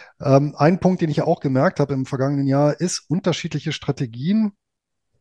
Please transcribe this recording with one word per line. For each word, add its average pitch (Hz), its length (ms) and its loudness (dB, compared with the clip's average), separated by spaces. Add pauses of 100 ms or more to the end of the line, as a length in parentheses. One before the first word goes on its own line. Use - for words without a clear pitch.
(220)
Ähm, 139 360 4
ein 175 220 4
Punkt, 185 220 2
den 165 80 0
ich 147 80 -2
ja 139 80 0
auch 165 140 0
gemerkt 135 400 0
habe 143 140 0
im 131 120 -2
vergangenen 139 420 -2
Jahr, 143 320 2
ist, - 300 -6
unterschiedliche 160 600 -4
Strategien 143 800 -2 (680)